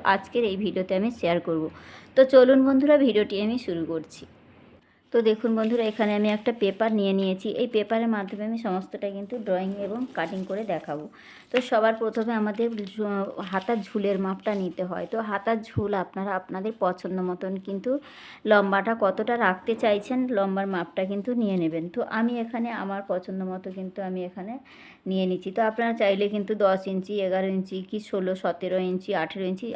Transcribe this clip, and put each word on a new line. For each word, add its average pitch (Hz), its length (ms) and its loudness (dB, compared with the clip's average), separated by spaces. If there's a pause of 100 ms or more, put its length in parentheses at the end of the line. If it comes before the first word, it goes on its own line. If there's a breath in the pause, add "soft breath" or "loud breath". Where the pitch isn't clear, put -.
আজকের 196 380 2
এই 196 140 0
ভিডিওতে 190 380 -2
আমি 202 160 2
শেয়ার 175 280 0
করব। 165 240 -2 (500 loud breath)
তো - 120 8
চলুন 262 380 10
বন্ধুরা, 269 340 6
ভিডিওটি 208 440 4
আমি 220 180 0
শুরু 170 260 -4
করছি। 160 380 -8 (880 soft breath)
তো 233 80 6
দেখুন 220 340 2
বন্ধুরা, 220 300 2
এখানে 214 300 2
আমি 208 140 4
একটা 214 240 0
পেপার 214 380 2
নিয়ে 196 220 2
নিয়েছি। 190 380 0
এই 233 160 0
পেপারের 226 420 0
মাধ্যমে 202 360 -4
আমি 226 140 -4
সমস্তটা 190 500 -4
কিন্তু 202 300 -8
ড্রয়িং 190 400 0
এবং 202 200 -4 (140)
কাটিং 175 300 -4
করে 190 200 -6
দেখাবো। 156 420 -6 (420 loud breath)
তো - 140 -4
সবার 226 340 2
প্রথমে 226 380 -2
আমাদের 214 340 0 (160)
ঝু-, 202 220 -6 (380)
হাতার 190 380 -2
ঝুলের 196 380 -2
মাপটা 190 360 -2
নিতে 185 280 -4
হয়। 180 240 -6
তো 220 140 -6
হাতার 214 420 -2
ঝুল 208 300 -4
আপনারা 190 420 -4
আপনাদের 190 440 -6
পছন্দ 185 420 -2
মতন 180 360 -4
কিন্তু 196 340 -6 (540 loud breath)
লম্বাটা 202 540 4
কতটা 214 380 2
রাখতে 202 380 2
চাইছেন, 226 440 0 (100)
লম্বার 196 380 0
মাপটা 190 380 -4
কিন্তু 202 280 -4
নিয়ে 208 240 2
নেবেন। 165 320 0
তো 208 100 -6 (100)
আমি 233 300 0
এখানে 233 340 -4
আমার 196 340 -6
পছন্দ 190 360 -4
মতো 185 280 -8
কিন্তু 185 300 -10
আমি 185 220 -6
এখানে 185 300 -10 (520 loud breath)
নিয়ে 190 200 0
নিচ্ছি। 185 260 -2
তো 233 100 0
আপনারা 226 360 0
চাইলে 196 320 2
কিন্তু 208 260 -2
দশ 190 320 4
ইঞ্চি, 190 340 -4
এগারো 190 260 0
ইঞ্চি 190 300 -2 (100)
কি 214 120 -6
ষোলো, 190 360 -2
সতেরো 185 440 -2
ইঞ্চি, 185 360 -2
আঠেরো 170 300 -4
ইঞ্চি 190 300 -4